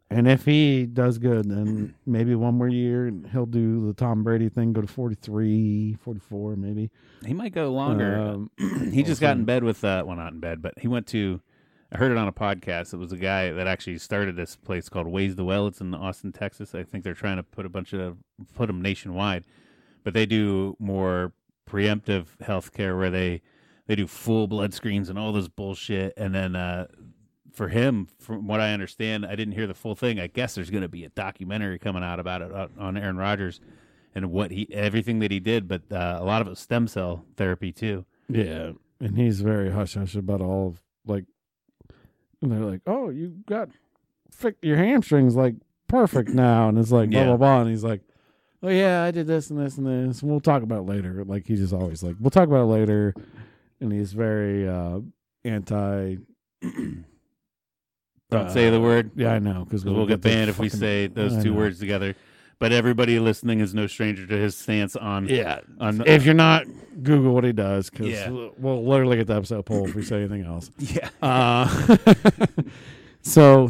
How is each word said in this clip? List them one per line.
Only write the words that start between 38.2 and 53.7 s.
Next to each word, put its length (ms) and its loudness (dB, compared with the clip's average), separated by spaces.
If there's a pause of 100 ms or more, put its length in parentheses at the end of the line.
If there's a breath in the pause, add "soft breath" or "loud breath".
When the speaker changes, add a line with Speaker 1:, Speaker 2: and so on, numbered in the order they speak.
Speaker 1:
Yeah, 440 -4 (280)
and 180 -4
he's 240 0
very 300 -2
hush 220 -4
hush 220 -6
about 260 -4
all 280 -2
of, 120 -14 (240)
like, 200 -4 (1160 soft breath)
and 100 0
they're 80 0
like, 280 -4
"Oh, 220 -4
you 260 -10 (120)
got 220 -6 (600)
fi-, 320 -4
your 140 2
hamstrings, 580 4
like, 180 2 (340)
perfect 420 4
now," 400 6
and 100 4
it's 120 2
like, 200 4
blah, 80 4
Speaker 2:
Yeah. 80 6
Speaker 1:
blah, 100 4
blah, 240 6
and 80 0
he's 140 -4
like, 180 -4 (600)
"Oh 60 -2
yeah, 340 4
I 80 0
did 160 -2
this 240 -2
and 80 -4
this 180 -4
and 80 -2
this, 380 -2
and 80 0
we'll 80 0
talk 240 2
about 160 -4
it 120 -6
later." 320 -4
Like, 220 -6
he's 140 -2
just 140 -2
always 280 -4
like, 180 -6
"We'll 120 0
talk 160 6
about 160 4
it 100 2
later," 400 2 (640 loud breath)